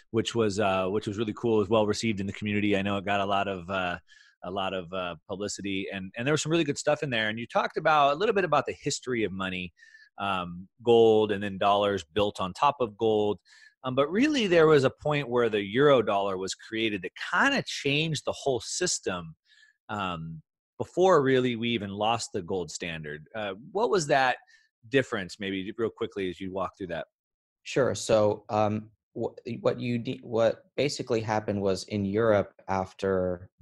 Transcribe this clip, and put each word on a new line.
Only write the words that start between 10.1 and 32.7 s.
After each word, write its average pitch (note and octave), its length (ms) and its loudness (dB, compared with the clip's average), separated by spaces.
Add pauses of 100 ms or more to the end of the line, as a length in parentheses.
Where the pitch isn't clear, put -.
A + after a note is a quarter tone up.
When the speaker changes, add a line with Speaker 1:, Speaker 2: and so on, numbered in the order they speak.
Speaker 1:
um, F#2 500 -4 (160)
gold, A2+ 480 6
and G2 100 -2
then G2 160 -6
dollars G2+ 460 2
built G#2 360 0
on F#2 120 -4
top C#3+ 280 2
of G#2 160 -2
gold. G#2 440 0 (420)
Um, C3 120 -6
but C#3+ 140 2
really, B3 380 2
there E3+ 200 6
was D3+ 180 6
a C3 60 4
point D3 380 -4
where A#2+ 200 2
the G#2 120 0
euro B2 400 4
dollar G2+ 360 0
was F#2+ 180 -6
created A2 480 -4
that F2+ 100 -10 (200)
kinda A3+ 340 2
changed D3 580 -2
the G#2 80 -4
whole B2 280 -2
system, F2+ 720 -6 (540)
um, E2+ 540 -6 (360)
before F3 440 4
really B2+ 340 2
we A#2 140 -2
even G#2 200 -2
lost G#2+ 420 -2
the G#2 100 -4
gold F2 280 -4
standard. D#2 640 -10
Uh, G#2 200 -6 (180)
what G#3 160 0
was F3+ 200 0
that C3+ 280 2 (540)
difference, A2 500 0
maybe G2 380 -6
real A2+ 100 0
quickly G2 400 -6
as F2 100 -8
you F#2+ 140 -8
walk F#2 240 -6
through F#2 120 -10
that? E2 180 -8 (560)
Speaker 2:
Sure. A2+ 320 0
So, G#2+ 560 2
um, G#2+ 400 0 (240)
wh-, A#2 240 -6 (220)
what A#2+ 200 -2
you B2 180 -2
de-, A#2 240 -8
what A2+ 420 0 (120)
basically B2 460 -2
happened G#2+ 400 -2
was F#2+ 220 0
in G#2 200 -4
Europe G#2 480 2 (160)
after F#2 800 -2 (140)